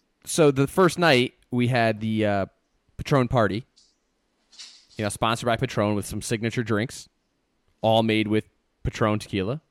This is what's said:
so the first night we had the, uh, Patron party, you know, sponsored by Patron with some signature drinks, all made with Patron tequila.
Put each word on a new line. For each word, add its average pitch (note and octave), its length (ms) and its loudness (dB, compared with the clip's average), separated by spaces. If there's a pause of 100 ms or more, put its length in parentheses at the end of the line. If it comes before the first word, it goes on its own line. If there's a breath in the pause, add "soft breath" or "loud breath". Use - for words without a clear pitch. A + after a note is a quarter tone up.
(240)
so D3+ 260 4
the C3+ 160 2
first F3 320 2
night C#3+ 360 4 (160)
we B2 180 0
had A2+ 320 0
the, A2 260 0
uh, G2 200 0 (500)
Patron C3 320 0
party, A2 360 0 (1300)
you A2 80 -4
know, G#2 40 -2
sponsored A2+ 380 -2
by A#2 100 0
Patron G#2+ 380 -2
with G2 100 -4
some G#2 160 -10
signature A2+ 440 -4
drinks, G#2+ 440 -4 (720)
all A2+ 220 4
made A2 240 2
with G#2+ 180 0 (380)
Patron G#2+ 360 -2
tequila. G#2+ 420 -6 (100)